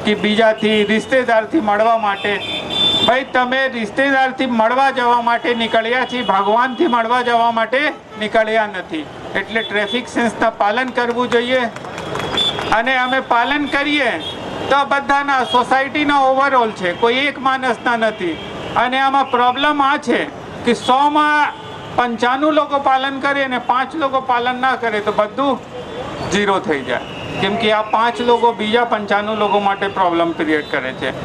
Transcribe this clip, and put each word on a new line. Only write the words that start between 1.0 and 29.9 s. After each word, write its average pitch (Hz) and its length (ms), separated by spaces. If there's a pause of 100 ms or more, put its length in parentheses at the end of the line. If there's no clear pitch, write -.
મળવા 220 380
માટે, 202 420 (680)
ભાઈ, 262 260
તમે 254 360
રિશ્તેદારથી 262 760
મળવા 240 440
જવા 240 320
માટે 233 320
નીકળ્યા 233 500
છીએ, 247 180
ભગવાનથી 240 640
મળવા 240 360
જવા 233 300
માટે 233 400 (280)
નીકળ્યા 220 460
નથી. 175 400 (280)
એટલે 202 280
ટ્રાફિક 208 460
સેન્સના 233 420
પાલન 226 380
કરવું 240 420
જોઈએ. 247 280 (1120)
અને 233 240
અમે 254 240
પાલન 262 460
કરીએ 285 440 (600)
તો 277 140
બધાના, 277 600
સોસાયટીના 277 760
overall 262 500
છે, 185 220
કોઈ 233 220
એક 277 240
માણસના 254 580
નથી. 214 360 (440)
અને 247 240
આમાં 269 300
પ્રોબ્લેમ 269 520
આ 277 140
છે 226 280 (400)
કે 240 100
સોમાં 294 800 (440)
પંચાણું 247 560
લોકો 285 260
પાલન 269 420
કરે 277 240
અને 254 140
પાંચ 254 360
લોકો 269 260
પાલન 247 400
ના 254 160
કરે 226 240
તો 214 120
બધું 214 460 (760)
ઝીરો 196 260
થઈ 160 240
જાય. 123 180 (400)
કેમ 196 160
કે 214 160
આ 214 100
પાંચ 233 380
લોકો 233 320
બીજા 214 320
પંચાણું 214 520
લોકો 208 240
માટે 196 280
પ્રોબ્લેમ 170 440